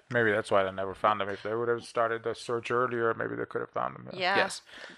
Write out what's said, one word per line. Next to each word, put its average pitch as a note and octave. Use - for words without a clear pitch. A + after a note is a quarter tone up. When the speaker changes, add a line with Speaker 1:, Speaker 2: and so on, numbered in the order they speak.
Speaker 1:
Maybe A#2
that's G#2+
why G2
they F#2+
never F#2+
found G#2+
them. G2
If G2
they G#2+
would A#2
have A#2
started A2+
the A2+
search A#2
earlier, A#2+
maybe A#2
they A#2
could -
have A#2
found -
them. -
Yeah. F#3
Speaker 2:
Yeah. F#3
Speaker 3:
Yes. G3